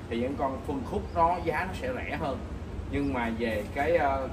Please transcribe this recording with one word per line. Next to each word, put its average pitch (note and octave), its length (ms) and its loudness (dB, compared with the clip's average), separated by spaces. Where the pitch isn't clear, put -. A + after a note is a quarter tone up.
thì A#2 100 0
những C3 160 0
con C3 220 0
phân C3+ 140 -2
khúc G#3 100 0
nó E3+ 200 6
giá E3 220 2
nó F#3 140 -4
sẽ B2+ 140 -2
rẻ G#2 220 -4
hơn, C3+ 200 -2
nhưng C#3 220 2
mà A#2+ 260 0
về A2+ 240 0
cái, D#3 220 4
ờ, C3+ 360 2